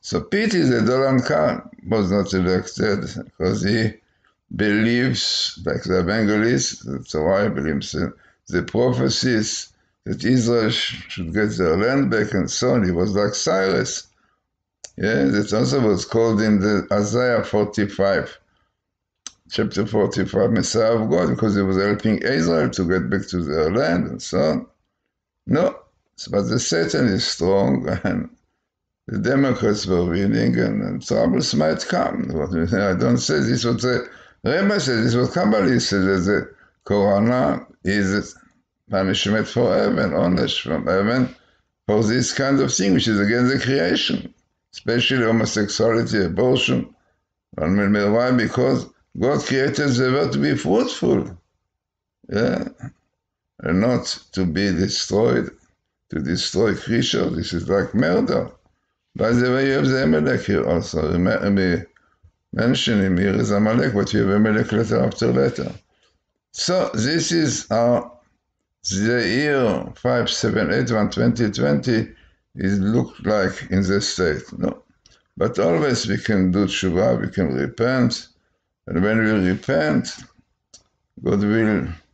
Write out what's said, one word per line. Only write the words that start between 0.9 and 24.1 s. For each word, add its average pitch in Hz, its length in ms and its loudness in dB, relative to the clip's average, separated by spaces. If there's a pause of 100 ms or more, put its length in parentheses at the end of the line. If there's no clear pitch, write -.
Kahn 156 460 0 (200)
was 104 220 0
not 98 240 0
elected 92 720 0 (160)
because - 400 -4
he 110 300 0 (600)
believes, 110 1080 0
like 80 200 -4
the 92 160 0
evangelists, 107 800 0
the 65 200 -10
Torah 80 500 0
believes 71 440 -4
in 73 180 -4 (360)
the 87 140 -2
prophecies 123 1080 -2 (320)
that - 200 -8
Israel 117 460 2
sh-, - 380 -6
should 82 240 -8
get 104 240 0
their 85 200 2
land 120 340 2
back 104 240 0
and 82 160 0
so 127 240 0
on. 113 100 2
He 92 60 2
was 92 240 0
like 104 200 0
Cyrus. - 760 -2 (880)
Yeah, 107 280 0
that 104 280 0
also 127 280 2
was 104 240 2
called 113 360 2
in 107 200 4
the 101 320 0
Isaiah 107 520 0
forty-five, 98 920 -2 (1120)
chapter 104 360 -2
forty-five, - 640 0
Messiah 113 460 2
of 110 140 0
God, - 200 2
because 113 240 0
he 101 80 2
was 95 140 0
helping 104 420 0
Israel 160 520 0
to 92 180 -2
get 92 200 0
back 98 200 -2
to 90 140 -2
their 78 280 0
land 101 380 0
and - 140 -10